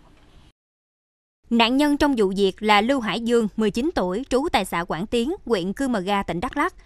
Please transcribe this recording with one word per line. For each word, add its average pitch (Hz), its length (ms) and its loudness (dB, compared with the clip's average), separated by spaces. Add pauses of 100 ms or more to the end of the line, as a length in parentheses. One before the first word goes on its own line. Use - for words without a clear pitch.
(1500)
Nạn 233 280 2
nhân 294 200 4
trong 285 200 2
vụ 196 200 2
việc 196 220 2
là 208 220 4
Lưu 262 180 0
Hải 208 200 -4
Dương, 233 280 0 (100)
mười 214 140 2
chín 269 240 -2
tuổi, 190 340 -2
trú 269 220 0
tại 208 140 0
xã 175 180 -4
Quảng 175 240 -4
Tiến, 247 280 -2 (100)
huyện 196 280 -2
Cư 269 140 -4
Mờ 240 120 -2
Ga, 202 240 -2
tỉnh 175 160 -6
Đắk 262 180 -6
Lắk. 330 160 -2 (120)